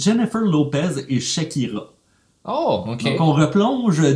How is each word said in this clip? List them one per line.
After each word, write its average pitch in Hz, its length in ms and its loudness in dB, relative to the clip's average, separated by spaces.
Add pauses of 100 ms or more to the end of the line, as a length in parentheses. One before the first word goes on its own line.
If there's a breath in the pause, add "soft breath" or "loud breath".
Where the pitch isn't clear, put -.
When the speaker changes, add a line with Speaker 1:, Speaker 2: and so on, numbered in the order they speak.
Speaker 1:
Jennifer 226 400 2
Lopez 151 680 0
et 127 120 0
Shakira. 120 720 -4 (540)
Speaker 2:
Oh, 214 420 -2
OK. 120 160 -6
Speaker 1:
Donc, - 180 0
on 160 120 4
replonge 202 680 2 (140)